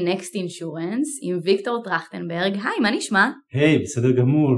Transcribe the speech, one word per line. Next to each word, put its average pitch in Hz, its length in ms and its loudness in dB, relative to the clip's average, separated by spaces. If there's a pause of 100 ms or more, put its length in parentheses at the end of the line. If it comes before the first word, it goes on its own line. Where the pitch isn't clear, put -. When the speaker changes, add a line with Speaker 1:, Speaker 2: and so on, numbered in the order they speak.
Speaker 1:
Next 185 300 -2
Insurance 175 760 -6 (120)
עם 180 220 -4
ויקטור 226 400 0
טרכטנברג. 175 680 -4
היי, 262 280 -4
מה 214 100 2
נשמע? 214 380 2 (240)
Speaker 2:
היי, 147 260 4
בסדר 127 320 0
גמור, 135 460 4